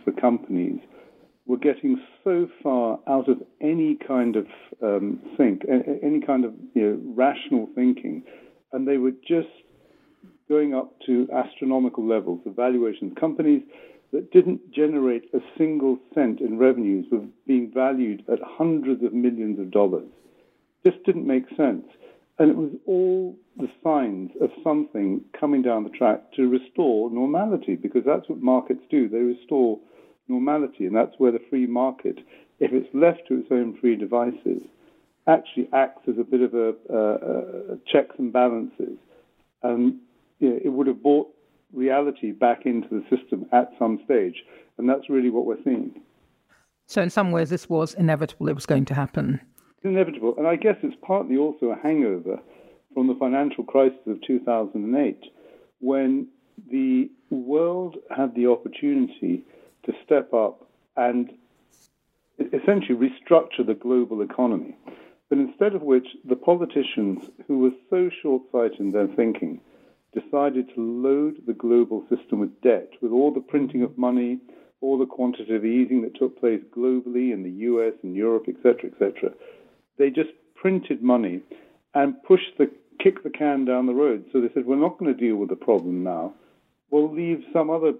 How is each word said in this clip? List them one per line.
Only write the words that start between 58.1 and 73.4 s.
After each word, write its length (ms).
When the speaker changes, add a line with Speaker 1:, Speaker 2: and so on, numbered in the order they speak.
Speaker 1:
had 200
the 120
opportunity 960
to 80
step 300
up 320
and 340
essentially 600
restructure 680
the 80
global 460
economy. 560
But 100
instead 360
of 80
which, 260
the 120
politicians, 920
who 140
were 100
so 220
short-sighted 580
in 100
their 160
thinking, 540
decided 640
to 60
load 680
the 80
global 560
system 300
with 200
debt, 300
with 120
all 200
the 80